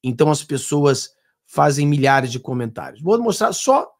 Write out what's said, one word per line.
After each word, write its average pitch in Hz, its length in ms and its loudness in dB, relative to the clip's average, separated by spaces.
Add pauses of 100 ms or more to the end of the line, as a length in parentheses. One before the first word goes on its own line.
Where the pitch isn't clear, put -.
Então 131 260 0
as 151 140 0
pessoas 143 680 0 (360)
fazem 147 400 0
milhares 135 460 2
de 127 80 -8
comentários. 117 600 -10
Vou 190 220 0
mostrar 220 300 -2
só 269 480 0